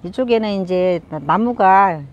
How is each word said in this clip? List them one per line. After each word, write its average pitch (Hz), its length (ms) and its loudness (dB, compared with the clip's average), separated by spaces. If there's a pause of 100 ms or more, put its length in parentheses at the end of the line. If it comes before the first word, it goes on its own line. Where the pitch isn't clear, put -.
이쪽에는 214 600 -2
이제 180 360 0 (100)
나무가 190 920 2 (120)